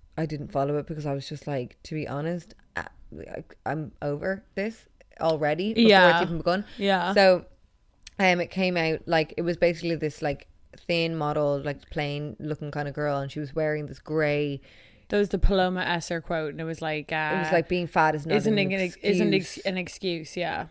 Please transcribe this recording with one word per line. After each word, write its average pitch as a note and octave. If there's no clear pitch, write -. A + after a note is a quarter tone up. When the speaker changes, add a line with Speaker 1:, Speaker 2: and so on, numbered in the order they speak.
Speaker 1:
I D#3+
didn't D3+
follow C#3+
it D3
because D3+
I C#3+
was C#3
just D3
like, C3
to -
be D#3
honest, D#3+
I, -
I, -
I'm D3
over D3
this G#3+
already D#3+
before A3+
Speaker 2:
Yeah. F3
Speaker 1:
it's -
even E3
begun. F3+
Speaker 2:
Yeah. F#3+
Speaker 1:
So, F#3+
um, F3+
it E3
came F#3
out, D#3+
like, D#3+
it E3+
was E3+
basically E3+
this, D3+
like, C#3+
thin E3
model, D3
like, C#3+
plain D3
looking D3
kind D3
of C#3
girl, D3
and C#3
she D3+
was C#3+
wearing D3+
this -
grey D3
Speaker 2:
It G#3
was G3+
the F#3+
Paloma F#3
Esser E3+
quote, D#3+
and D3+
it D#3+
was D#3+
like, D#3
uh, D#3
Speaker 1:
It D#3
was D#3
like, E3+
Being F3+
fat D#3
is D3
not F#3+
Speaker 2:
"Isn't G#3+
Speaker 1:
an F#3+
Speaker 2:
an F#3+
ex-, F3+
isn't F#3
ex-, F#3+
Speaker 1:
excuse. -
Speaker 2:
an F#3+
excuse," E3+
yeah. E3